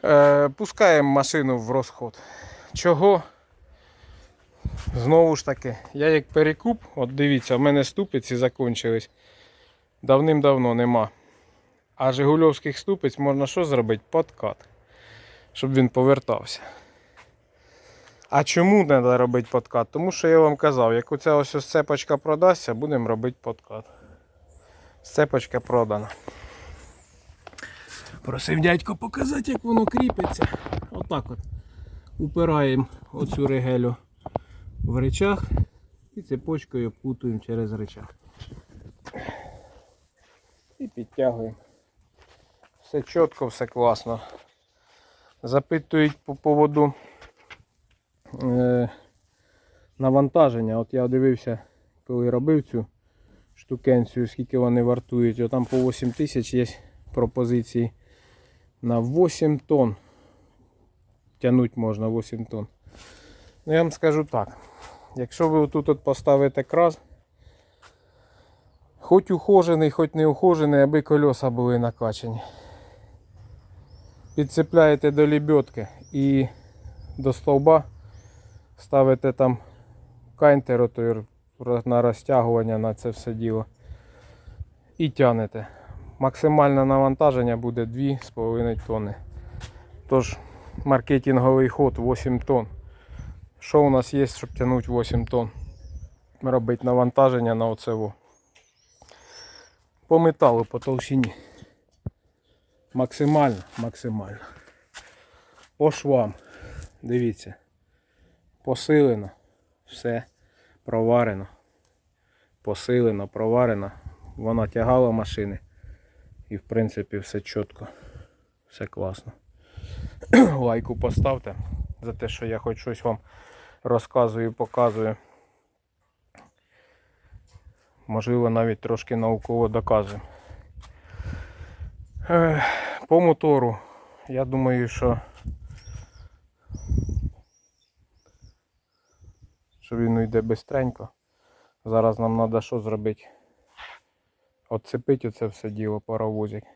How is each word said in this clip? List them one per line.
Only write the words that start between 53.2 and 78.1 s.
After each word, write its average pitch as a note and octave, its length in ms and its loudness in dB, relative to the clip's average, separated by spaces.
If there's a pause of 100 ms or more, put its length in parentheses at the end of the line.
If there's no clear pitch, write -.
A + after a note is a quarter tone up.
штукенцію, B2 720 0
скільки B2+ 320 -6
вони B2 240 2
вартують. A#2+ 580 0
Отам A#2+ 240 -2
по C3 120 -2
вісім B2+ 360 -2
тисяч C3+ 420 -4
є B2 120 0 (480)
пропозиції A#2+ 800 -2 (880)
на A#2 180 0
вісім D3+ 580 0
тонн. B2+ 380 0 (1400)
Тянуть B2 380 0
можна A2 320 -4
вісім A2+ 360 -6
тонн. G#2+ 220 -10 (1000)
Ну, D#3 60 -2
я E3 100 4
вам D#3+ 100 0
скажу D#3 320 2
так. A#2 320 -4 (600)
Якщо C3 320 -2
ви D#3 100 4
отут D3+ 300 0
от D3 160 0
поставите C#3 580 2
крас, E3 360 2 (2000)
хоч F#3+ 320 4
ухожений, E3+ 600 4
хоч D#3 240 -2
не D#3 120 2
ухожений, D3+ 560 4
аби D3 200 2
кольоса C#3+ 480 2
були B2 280 0
накачані. A2+ 640 -6 (1900)
Підцепляєте D3+ 760 4
до D3 160 4
лебедки D3 600 2 (240)
і C3+ 360 2 (720)
до C3 140 -2
стовба, D3 520 4 (920)